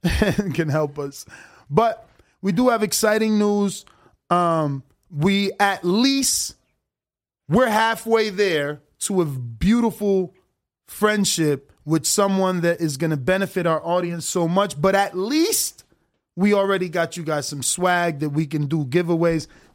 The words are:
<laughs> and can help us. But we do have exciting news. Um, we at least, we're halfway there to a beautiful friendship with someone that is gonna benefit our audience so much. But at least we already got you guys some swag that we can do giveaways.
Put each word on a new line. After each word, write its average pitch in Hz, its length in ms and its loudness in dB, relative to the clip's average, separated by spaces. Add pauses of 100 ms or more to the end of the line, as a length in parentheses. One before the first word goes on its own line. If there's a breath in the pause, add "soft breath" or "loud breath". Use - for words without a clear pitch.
<laughs> - 0 - (180)
and 202 320 0
can 160 160 -2
help 147 300 -4
us. 143 260 -12 (440 loud breath)
But 220 380 0 (340 soft breath)
we 196 100 -2
do 247 180 2
have 220 140 2
exciting 214 560 0
news. 208 440 0 (460 soft breath)
Um, 160 540 0 (260)
we 196 500 0
at 196 240 0
least, 262 720 0 (960)
we're 233 200 4
halfway 226 600 0
there 160 520 -2 (180)
to 185 220 0
a 165 40 0
beautiful 190 1080 0 (500)
friendship 170 880 0 (120)
with 156 220 0
someone 190 560 2
that 170 180 0
is 156 180 -2
gonna 160 200 0
benefit 180 480 -2
our 160 180 0
audience 170 440 -2
so 170 200 0
much. 175 320 0
But 190 160 4
at 196 220 0
least 302 680 0 (520)
we 202 180 4
already 196 360 2
got 165 280 -2
you 170 60 -8
guys 147 240 -4
some 147 160 -8
swag 175 560 0
that 151 100 -4
we 151 160 0
can 147 220 -2
do 151 180 0
giveaways. 165 640 0 (280 soft breath)